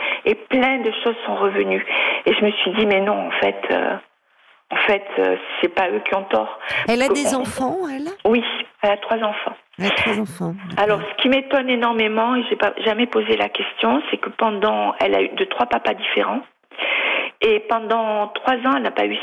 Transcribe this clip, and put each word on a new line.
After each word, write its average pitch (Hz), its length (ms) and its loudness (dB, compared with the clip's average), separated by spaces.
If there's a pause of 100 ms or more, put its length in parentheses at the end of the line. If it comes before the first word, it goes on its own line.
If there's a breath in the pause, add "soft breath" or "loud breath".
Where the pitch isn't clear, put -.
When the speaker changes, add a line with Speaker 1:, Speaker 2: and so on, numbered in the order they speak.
(260 loud breath)
Speaker 1:
et 214 100 2
plein 262 460 0
de 220 100 0 (120)
choses 233 120 0 (100)
sont 208 100 -4
revenues. 196 500 0 (400 loud breath)
Et - 80 4
je - 120 2
me 208 60 4
suis - 220 0
dit, 220 120 2
mais 196 160 4
non, 196 260 0
en - 40 -6
fait, 196 280 0 (120)
euh, - 240 0 (760 soft breath)
en - 60 -2 (100)
fait, 202 160 2 (160)
euh, 190 160 4 (260)
c'est 175 120 0
pas 185 160 2
eux 208 180 0
qui - 80 0
ont 196 100 0
tort. - 340 0 (280 loud breath)
Speaker 2:
Elle 240 140 2
a 262 60 4
Speaker 1:
Que - 60 4
Speaker 2:
des 285 220 2
Speaker 1:
on 262 60 0
Speaker 2:
enfants, 294 480 -2
elle ? 277 180 -6 (180)
Speaker 1:
Oui, 226 180 4 (380)
elle 208 100 4
a 208 60 2
trois 226 200 -2
enfants. 214 380 -4 (220)
Speaker 2:
Elle 185 80 -4
a 202 60 2
trois 214 280 0
enfants, 180 360 -4 (140)
d'accord. 170 140 0
Speaker 1:
Alors, 208 260 2
ce - 120 -6
qui 262 80 4
m'étonne 269 400 2
énormément, 233 680 2
et 247 140 0
j'ai 208 80 0
pas, 208 160 2 (120)
jamais 220 220 2
posé 220 300 0
la 208 120 0
question, 233 520 0 (100)
c'est - 60 -2
que - 120 -6
pendant, 208 680 0
elle 196 160 4
a 190 60 4
eu 190 80 2
de - 160 -2
trois - 220 -2
papas 233 260 0
différents, 202 480 -2 (1000 loud breath)
et 214 280 4
pendant 220 580 0
trois 254 280 0
ans, 269 200 2
elle 269 80 0
n'a 196 80 -2
pas - 140 0
eu 104 180 -2